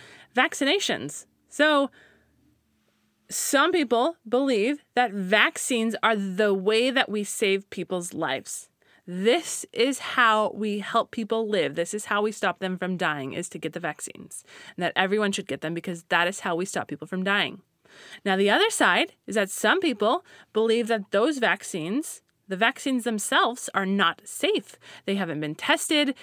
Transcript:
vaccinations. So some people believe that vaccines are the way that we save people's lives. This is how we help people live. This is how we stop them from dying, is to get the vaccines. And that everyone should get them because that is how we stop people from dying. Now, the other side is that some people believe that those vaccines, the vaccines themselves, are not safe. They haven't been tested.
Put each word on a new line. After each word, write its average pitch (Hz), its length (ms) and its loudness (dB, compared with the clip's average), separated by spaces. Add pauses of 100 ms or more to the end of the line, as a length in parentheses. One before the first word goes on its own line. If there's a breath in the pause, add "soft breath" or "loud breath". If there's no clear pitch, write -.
(360 loud breath)
vaccinations. 262 920 0 (220)
So 285 420 2 (1400 soft breath)
some 294 440 2
people 285 440 2 (120)
believe 254 560 0 (100)
that 240 180 2
vaccines 220 880 2
are 220 120 2
the 196 380 0
way 214 380 2
that 254 180 0
we 208 160 -2
save 196 460 -2
people's 180 420 -6
lives. 135 560 -6 (380 soft breath)
This 208 680 -2
is 262 260 0
how 220 560 2
we 208 240 -2
help 214 320 -2
people 226 380 -2
live. 160 260 0
This 170 180 -4
is 208 120 -6
how 208 180 0
we 214 80 0
stop 190 300 -2
them 185 180 -4
from 185 180 -4
dying, 151 360 -2
is - 160 -6
to - 100 -14
get 156 140 -6
the 175 80 -10
vaccines. - 640 -10 (320 loud breath)
And 180 80 -4
that 170 100 -2
everyone 196 380 2
should 202 160 -8
get 135 120 -6
them 160 140 -6
because 170 300 -8
that 175 240 2
is 196 120 -6
how 180 140 -2
we 170 100 -2
stop 180 240 -6
people 147 200 -10
from 185 160 -4
dying. 196 380 -2 (600 loud breath)
Now, 190 120 2
the 202 120 4
other 349 220 4
side 226 440 2 (120)
is 196 80 -8
that 202 160 0
some 254 300 2
people 262 440 0 (280 loud breath)
believe 226 340 2
that 220 240 -2
those 269 280 2
vaccines, 196 840 -2 (240)
the 190 100 -6
vaccines 247 480 0
themselves, 240 680 0
are 196 100 0
not 190 400 0
safe. - 540 -4 (260 loud breath)
They 196 120 -2
haven't 165 240 -4
been 151 160 -6
tested. 294 680 0